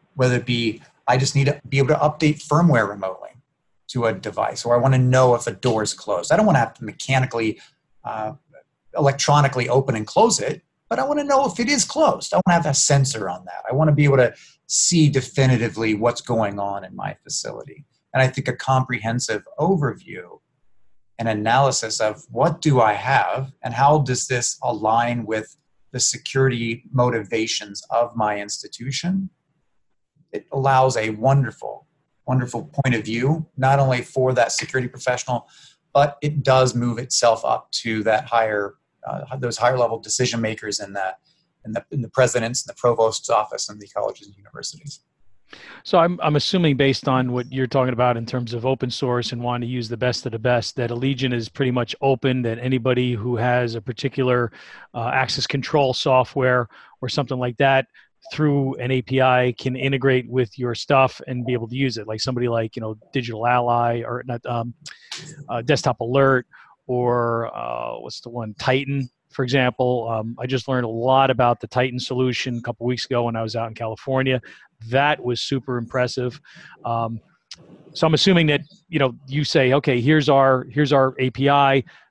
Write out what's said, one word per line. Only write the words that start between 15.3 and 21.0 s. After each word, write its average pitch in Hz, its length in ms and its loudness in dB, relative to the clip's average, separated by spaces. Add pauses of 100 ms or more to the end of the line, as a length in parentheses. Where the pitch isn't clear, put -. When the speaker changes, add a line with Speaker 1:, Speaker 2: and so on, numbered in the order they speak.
Speaker 1:
what's 117 260 0
going 104 400 -4
on 101 240 -6
in 92 100 -18
my 98 300 -10
facility. - 600 -10 (300)
And 131 80 4
I 131 60 4
think 127 180 -6
a 123 80 -2
comprehensive 117 880 -2 (160)
overview 98 800 -4 (800)